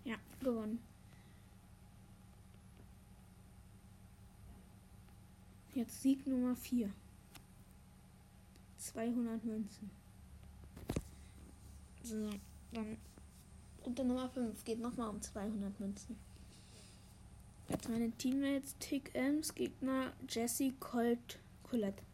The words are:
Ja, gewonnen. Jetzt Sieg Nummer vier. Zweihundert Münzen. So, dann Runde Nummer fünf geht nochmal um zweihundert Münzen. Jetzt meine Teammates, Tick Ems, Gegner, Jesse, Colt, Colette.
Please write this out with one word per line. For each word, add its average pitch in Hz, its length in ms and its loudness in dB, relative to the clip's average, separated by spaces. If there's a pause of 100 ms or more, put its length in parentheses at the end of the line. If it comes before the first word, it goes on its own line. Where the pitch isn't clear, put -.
Ja, 226 120 0 (240)
gewonnen. 226 400 4 (4000)
Jetzt - 280 0
Sieg 269 260 8
Nummer 247 280 6
vier. 233 360 4 (1900)
Zweihundert 226 680 2
Münzen. 214 460 0 (2250)
So, 214 260 2 (420)
dann 220 260 -2 (880)
Runde 254 200 4
Nummer 254 240 6
fünf 233 340 2
geht 226 160 2
nochmal 233 300 2
um 202 120 0
zweihundert 202 580 0
Münzen. 202 360 -2 (1500)
Jetzt - 220 2
meine 233 220 6
Teammates, 277 680 4
Tick - 360 0
Ems, 285 400 6
Gegner, 262 580 4 (160)
Jesse, 240 500 6
Colt, 240 600 4 (240)
Colette. 202 400 4 (100)